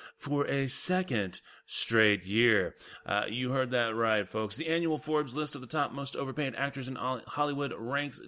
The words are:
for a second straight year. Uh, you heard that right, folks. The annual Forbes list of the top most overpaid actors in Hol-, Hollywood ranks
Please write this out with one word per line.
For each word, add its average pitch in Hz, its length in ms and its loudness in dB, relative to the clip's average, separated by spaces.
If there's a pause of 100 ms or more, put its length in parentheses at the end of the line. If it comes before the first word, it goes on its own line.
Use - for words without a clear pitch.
(180)
for 143 300 0
a 139 200 0
second 127 720 0 (260)
straight 107 600 4
year. 104 500 4 (300)
Uh, 104 240 0
you 123 220 -2
heard 131 200 0
that 117 240 0
right, 110 320 2
folks. 107 300 -2
The 160 100 -4
annual 165 300 2
Forbes 147 360 0
list 147 220 -4
of 131 60 -8
the 127 40 -10
top 147 280 -2
most 139 220 -4
overpaid 135 400 -2
actors 135 340 -4
in 131 60 -4
Hol-, 123 300 -2
Hollywood 143 500 0
ranks 135 520 -4